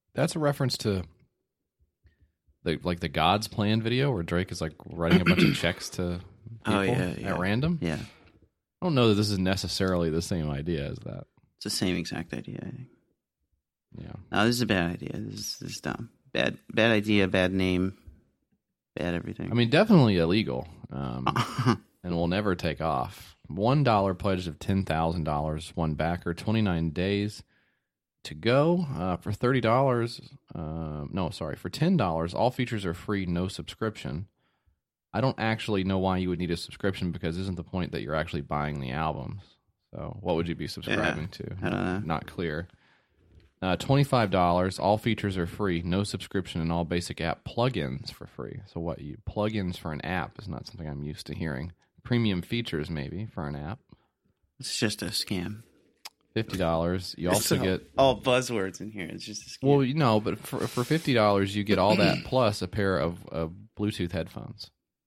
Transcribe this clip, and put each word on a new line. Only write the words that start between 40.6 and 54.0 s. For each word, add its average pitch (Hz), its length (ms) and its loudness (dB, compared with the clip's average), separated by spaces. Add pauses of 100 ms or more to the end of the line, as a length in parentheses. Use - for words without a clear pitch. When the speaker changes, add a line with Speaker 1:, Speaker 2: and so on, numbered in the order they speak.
Speaker 1:
subscribing - 640 -2 (100)
Speaker 2:
Yeah, - 60 -8
Speaker 1:
to? - 180 -8
Speaker 2:
I - 60 0
don't 95 160 0
know. 92 180 0
Speaker 1:
Not 82 240 -2
clear. 85 400 -4 (920)
Uh, 92 140 2
twenty-five 131 560 4
dollars, 90 480 4
all 101 180 4
features 104 400 -2
are 87 100 0
free, 90 360 -2
no 92 200 2
subscription, 92 580 -4
and 82 100 0
all 85 120 0
basic 85 380 -4
app 85 240 -2
plugins 85 640 -2
for - 160 -16
free. - 380 -12
So - 140 -10
what, 82 220 -6
you 73 160 -12 (120)
plugins 104 480 -2
for 82 160 -6
an 73 80 -6
app 87 380 -4
is - 80 -12
not 82 200 -8
something 80 200 -12
I'm 71 160 -8
used 73 240 -10
to 71 80 -6
hearing. 80 360 -6 (320)
Premium 110 400 0
features, 82 480 -4
maybe, 78 340 -6
for 85 220 -6
an 73 80 -6
app. 73 240 -8 (800)